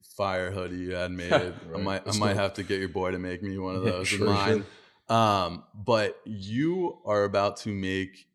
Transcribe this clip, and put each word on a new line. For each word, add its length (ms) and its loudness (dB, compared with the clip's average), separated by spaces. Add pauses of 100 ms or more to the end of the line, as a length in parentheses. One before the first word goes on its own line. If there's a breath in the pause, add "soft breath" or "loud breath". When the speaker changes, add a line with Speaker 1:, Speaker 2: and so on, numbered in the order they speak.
(180)
Speaker 1:
fire 340 0
hoodie 260 -6
you 180 -6
had 160 -2
made. 200 -4
Speaker 2:
<laughs> 440 0
Speaker 1:
I 20 -4
might, 240 -2
I 40 -12
Speaker 3:
That's 140 -2
Speaker 1:
might 140 4
Speaker 3:
dope. 40 0
Speaker 1:
have 180 0
to 80 -6
get 160 0
your 100 -2
boy 220 -2
to 80 -2
make 240 -6
me 160 -4
one 160 -4
of 100 -2
Speaker 2:
Yeah, 60 2
Speaker 1:
those 160 -2
Speaker 3:
sure, 200 0
Speaker 1:
of 60 4
mine. 320 2 (420 loud breath)
Speaker 3:
sure. 80 2
Speaker 1:
Um, 480 4 (120)
but 500 2
you 800 -2
are 200 4
about 320 2
to 120 -6
make 640 -4